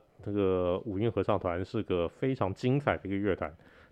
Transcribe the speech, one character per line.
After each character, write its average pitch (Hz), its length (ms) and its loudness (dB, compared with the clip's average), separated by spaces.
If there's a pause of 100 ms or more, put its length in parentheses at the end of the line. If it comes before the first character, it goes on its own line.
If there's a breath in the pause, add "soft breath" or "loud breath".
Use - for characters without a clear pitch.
(220)
这 107 80 -8
个 92 540 2
五 98 140 -4
音 113 120 0
合 101 120 0
唱 101 160 2
团 87 260 -2
是 107 200 -4
个 87 220 0
非 135 280 -2
常 98 180 -2
精 127 260 0
彩 104 200 0
的 92 100 -10
一 - 20 -4
个 98 60 0
乐 98 180 2
团， 78 160 -4 (420 loud breath)